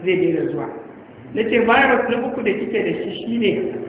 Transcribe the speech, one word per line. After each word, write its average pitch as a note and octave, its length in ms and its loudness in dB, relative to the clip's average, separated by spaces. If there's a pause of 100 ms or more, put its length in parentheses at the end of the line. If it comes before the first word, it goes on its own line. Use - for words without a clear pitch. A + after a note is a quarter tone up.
zai F3+ 140 2
daina E3 320 2
zuwa." - 180 -4 (640)
Na G#3 100 0
ce, A3+ 160 2
"Virus B3 500 4
na A#3+ 80 0 (100)
uku - 140 -4
da G3+ 100 2
kike - 320 -2
da - 80 0
shi, - 200 -4 (120)
shi A#3 140 -2
ne - 360 0 (160)